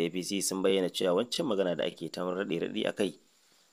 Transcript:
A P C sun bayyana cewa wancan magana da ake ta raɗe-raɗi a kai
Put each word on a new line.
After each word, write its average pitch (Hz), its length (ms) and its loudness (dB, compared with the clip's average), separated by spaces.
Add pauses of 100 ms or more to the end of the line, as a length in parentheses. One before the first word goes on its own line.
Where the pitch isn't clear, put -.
A 85 40 0
P 90 120 -4
C 98 180 -2
sun 95 220 -2
bayyana 95 240 4
cewa 90 320 2
wancan 135 320 0
magana 95 240 2
da 73 80 -2
ake 85 320 -4
ta 92 80 -4
raɗe-raɗi 92 640 -2
a - 60 -2
kai - 260 0 (540)